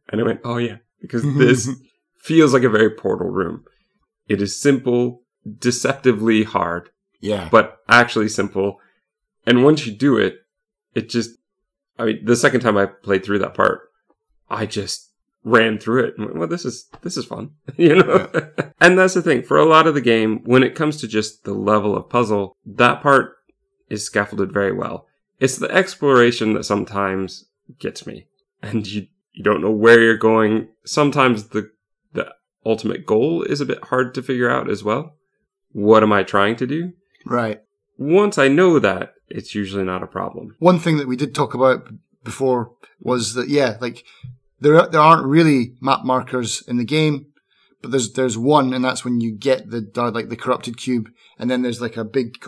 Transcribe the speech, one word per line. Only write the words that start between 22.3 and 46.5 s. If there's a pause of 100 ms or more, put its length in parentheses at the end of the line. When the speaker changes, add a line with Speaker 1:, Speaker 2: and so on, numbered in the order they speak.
Speaker 1:
that
part (560)
is
scaffolded
very
well. (360)
It's
the
exploration
that
sometimes (320)
gets
me. (340)
And
you, (260)
you
don't
know
where
you're
going. (160)
Sometimes
the, (420)
the (320)
ultimate
goal
is
a
bit
hard
to
figure
out
as
well. (560)
What
am
I
trying
to
do? (320)
Speaker 2:
Right. (360)
Speaker 1:
Once
I
know
that, (140)
it's
usually
not
a
problem.
Speaker 2:
One
thing
that
we
did
talk
about
b-, (260)
before (300)
was
that,
yeah,
like, (560)
there,
there
aren't
really
map
markers